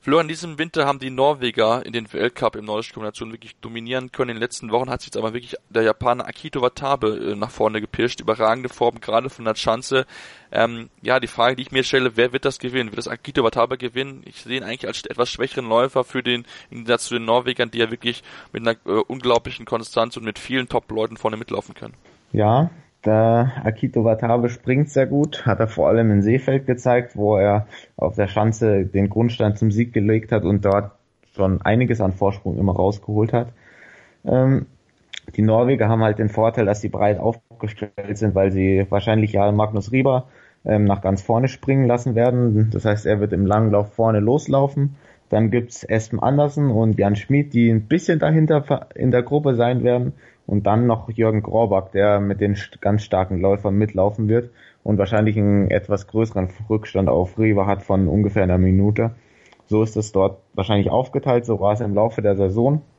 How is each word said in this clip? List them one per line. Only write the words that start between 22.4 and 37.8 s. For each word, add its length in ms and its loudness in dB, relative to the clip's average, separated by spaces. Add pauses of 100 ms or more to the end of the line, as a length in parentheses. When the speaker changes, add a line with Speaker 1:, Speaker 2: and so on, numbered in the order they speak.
Speaker 2:
der 460 4 (140)
Akito 400 -2
Watabe 440 2
springt 400 -2
sehr 180 2
gut, 380 -2
hat 140 0
er 80 2
vor 220 0
allem 240 4
in 100 4
Seefeld 460 0
gezeigt, 480 0
wo 200 2
er 300 2 (300)
auf 180 -2
der 140 0
Schanze 560 2
den 240 0
Grundstein 480 0
zum 160 2
Sieg 200 0
gelegt 380 0
hat 140 0
und 200 0
dort 280 2 (420)
schon 280 0
einiges 380 2
an 120 0
Vorsprung 480 -2
immer 140 2
rausgeholt 580 -2
hat. 160 -2 (760)
Ähm, 420 2 (680)
die 80 0
Norweger 460 4
haben 160 2
halt 160 2
den 80 0
Vorteil, 360 0
dass 160 0
sie 100 -6
breit 280 0
aufgestellt 1000 -6